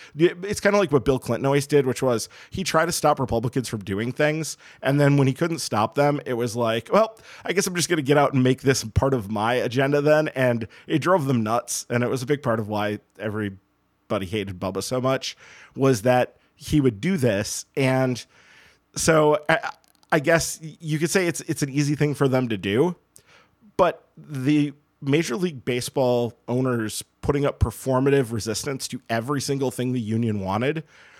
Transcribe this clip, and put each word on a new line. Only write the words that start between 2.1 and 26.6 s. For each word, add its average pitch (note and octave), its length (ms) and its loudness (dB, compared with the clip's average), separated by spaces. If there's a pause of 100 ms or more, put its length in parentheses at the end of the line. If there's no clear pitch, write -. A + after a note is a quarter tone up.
he F#3+ 140 -6
tried D#3+ 220 2
to E3+ 60 -2
stop D3+ 280 0
Republicans A#2 480 -2
from G#2+ 160 -8
doing G2+ 280 -4
things, D3+ 460 -2 (240)
and C#3 180 2
then C#3+ 180 6
when C#3 100 4
he C3+ 60 2
couldn't E3 260 -2
stop A2 340 -2
them, C#3+ 320 2
it B2+ 80 -4
was A#2 220 -4
like, A#2 360 -2
"Well, A3 240 2 (300)
I E3 80 -4
guess G3 140 0
I'm F3+ 80 -6
just E3+ 140 -2
gonna E3+ 120 0
get C#3+ 160 4
out C#3+ 160 4
and C3+ 100 4
make B2+ 200 2
this B2+ 200 0
part C3+ 300 0
of G#2 160 -2
my A2 240 0
agenda C3 480 0
then," D3+ 280 2
and A#2+ 380 0 (200)
it D#3+ 120 0
drove D#3+ 280 2
them B2 160 2
nuts, - 460 -2
and A#2+ 140 0
it A#2+ 60 0
was B2 140 -4
a - 20 -8
big C#3+ 160 -2
part A2+ 180 0
of G#2 80 -6
why G#2 320 -4 (200)
everybody G2+ 1080 -8
hated G2 340 -6
Bubba F#2+ 220 -4
so B2+ 180 -4
much, C3 380 -4 (380)
was B2+ 260 2
that B2 360 2 (180)
he - 260 0
would A#2 200 0
do F3+ 160 0
this. A2+ 480 -2 (100)
And C3 480 0 (720)
so D3+ 520 4
I, E3 240 0 (400)
I E3 80 4
guess D#3+ 420 0
you D#3 380 -6
could D#3+ 100 0
say F#3+ 180 2
it's, D#3+ 140 -4
it's - 220 -6
an C#3+ 60 -2
easy C#3+ 260 0
thing D3 180 0
for C#3 140 2
them B2+ 220 0
to A2 80 -4
do, A2 380 0 (800)
but - 380 0
the D3 580 0 (280)
Major D3 340 0
League F3 300 -6
Baseball B2 680 0 (140)
owners B2 560 -2 (180)